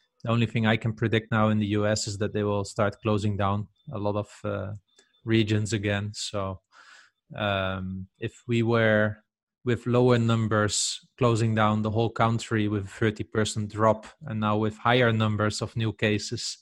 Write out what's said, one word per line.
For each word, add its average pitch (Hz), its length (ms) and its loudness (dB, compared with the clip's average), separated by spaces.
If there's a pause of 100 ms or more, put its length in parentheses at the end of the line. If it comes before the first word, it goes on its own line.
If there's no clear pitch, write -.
(220)
the 117 80 -4
only 117 160 2
thing 113 200 0
I 113 100 4
can 113 160 -4
predict 110 380 -2
now 107 180 2
in 107 100 2
the 107 100 0
U 104 180 0
S 107 200 0
is 104 120 -8
that 104 140 -4
they 107 100 -2
will 101 220 -2
start 101 360 -2
closing 104 360 0
down 101 320 -2 (240)
a 104 60 -8
lot 104 180 -4
of, 104 120 -6 (160)
uh, 101 280 -6 (540)
regions 107 480 2
again. 104 400 -2
So, 95 460 -8 (760)
um, 95 720 -4 (120)
if - 300 -8
we 117 140 2
were 110 560 4 (480)
with 120 200 -2
lower 123 320 4
numbers 110 800 0 (200)
closing 113 360 2
down 107 280 2
the 107 80 0
whole 113 180 0
country 113 600 0
with 101 200 -4
thirty 110 340 -2
percent 107 480 -4
drop, 107 360 2 (180)
and 110 160 -8
now 107 160 0
with 107 220 -2
higher 120 340 4
numbers 107 480 0
of - 160 -8
new 110 160 -2
cases, - 680 -4